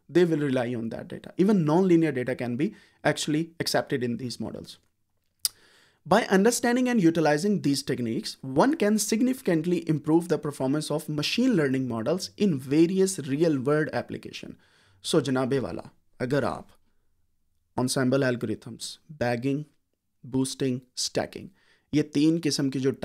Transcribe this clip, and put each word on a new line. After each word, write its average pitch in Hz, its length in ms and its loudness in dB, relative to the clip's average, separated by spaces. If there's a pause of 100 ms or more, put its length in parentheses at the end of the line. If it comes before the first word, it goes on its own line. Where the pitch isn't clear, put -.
(120)
they 170 140 6
will 151 220 0
rely 127 180 0 (120)
on 113 160 -6
that - 180 -12
data। - 260 -14
Even 190 300 4
non-linear 165 440 4
data 127 280 -4
can 120 160 -4
be 165 160 -2 (320)
actually 151 400 0 (200)
accepted 131 440 -2
in 117 140 -4
these 123 180 -10
models। - 380 -12 (1300)
By 170 120 6 (180)
understanding 240 560 4
and 233 100 4
utilizing 165 600 4
these 139 260 0
techniques, 123 420 -4 (280)
one 240 180 6
can 214 220 2
significantly 202 800 0 (120)
improve 160 400 2
the 156 160 0
performance 143 460 -2
of 151 180 -4
machine 156 500 0
learning 135 320 0
models 120 340 -2 (120)
in 190 180 2 (160)
various 185 420 4 (140)
real 147 400 0
world 151 340 0
application। - 540 -12 (500)
So 170 160 2
जनाबे 131 380 -2
wala, 90 240 -6 (380)
agar 127 240 -2
आप 82 240 -6 (1080)
ensemble 127 480 0
algorithms, 120 640 -6 (320)
bagging, 123 400 -2 (640)
boosting, 131 540 -2 (200)
stacking, - 480 -6 (460)
ये 147 100 2 (120)
तीन 160 240 4
किस्म 143 320 -2
की 135 100 -6
जो 131 100 2 (140)